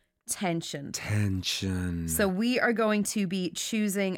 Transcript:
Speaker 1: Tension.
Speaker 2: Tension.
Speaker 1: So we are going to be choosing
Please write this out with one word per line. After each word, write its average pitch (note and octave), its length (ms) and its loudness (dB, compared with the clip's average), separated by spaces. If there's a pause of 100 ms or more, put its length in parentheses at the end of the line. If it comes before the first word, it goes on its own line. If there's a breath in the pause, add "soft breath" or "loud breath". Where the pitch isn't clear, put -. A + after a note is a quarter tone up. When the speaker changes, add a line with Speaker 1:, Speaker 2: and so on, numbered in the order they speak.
(300)
Speaker 1:
Tension. E3 640 -2
Speaker 2:
Tension. F#2 1160 0
Speaker 1:
So E2 200 2
we A3+ 320 0
are A#3 140 4
going G#3+ 300 2
to G3 240 0
be F3+ 240 -2
choosing G3+ 680 0